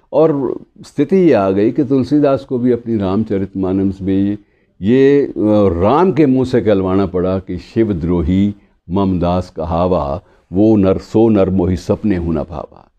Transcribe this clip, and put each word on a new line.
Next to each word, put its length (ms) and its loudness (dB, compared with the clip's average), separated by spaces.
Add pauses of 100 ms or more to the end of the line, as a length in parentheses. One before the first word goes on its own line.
(120)
और 480 0 (260)
स्थिति 300 -2
ये 160 4
आ 180 2
गई 220 0
कि 120 -2
तुलसीदास 600 0
को 140 -6
भी 140 2
अपनी 240 -2
रामचरितमानस 1080 -2
में 360 -2 (440)
ये, 440 4
अ, 60 -12 (500)
राम 300 2
के 140 2
मुंह 180 2
से 160 0
कहलवाना 460 0
पड़ा 320 -2
कि 200 -8
"शिव 340 -2
द्रोही 640 0 (360)
मम 300 -2
दास 300 -2
कहावा, 720 -4 (300)
वो 240 2
नर 220 2
सो 300 0
नर 220 2
मोहि 260 0
सपने 400 -2
हूँ 180 -4
न 80 -4
भावा।" 560 -16